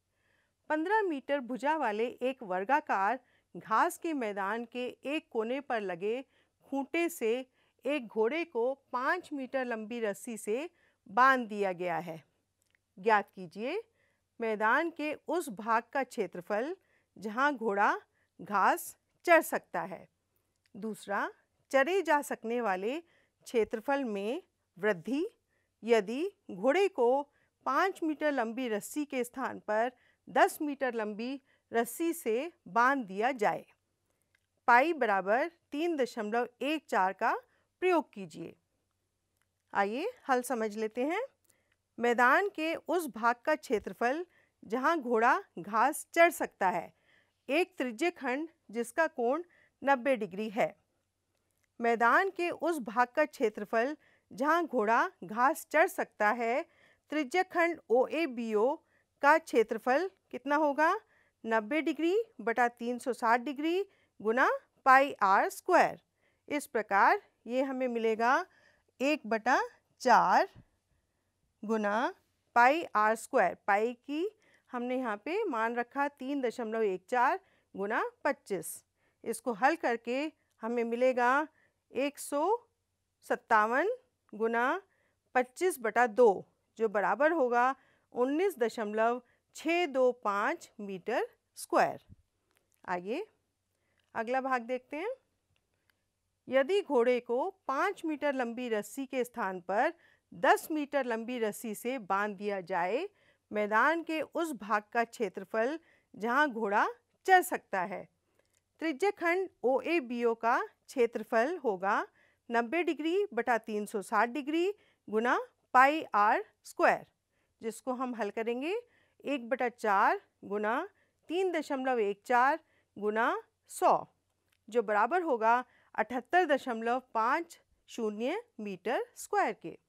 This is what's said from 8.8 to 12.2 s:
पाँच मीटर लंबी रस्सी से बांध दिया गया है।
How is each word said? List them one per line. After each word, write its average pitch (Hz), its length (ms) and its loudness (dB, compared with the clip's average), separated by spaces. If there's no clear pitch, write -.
पाँच 311 400 -2
मीटर 262 320 -4
लंबी 226 360 -6
रस्सी 214 360 -6
से 247 320 -4
बांध 254 420 4
दिया 202 260 -2
गया 170 240 -2
है। 165 240 -8